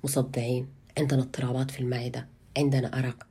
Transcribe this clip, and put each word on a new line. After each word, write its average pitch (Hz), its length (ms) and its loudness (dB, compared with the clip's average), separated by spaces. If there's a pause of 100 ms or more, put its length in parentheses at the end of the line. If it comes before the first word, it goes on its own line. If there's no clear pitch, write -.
مصدعين، 127 640 0 (300)
عندنا 139 240 4
اضطرابات 131 480 -2
في - 100 -10
المعدة، 123 480 -4 (300)
عندنا 135 400 2
أرق 127 320 -4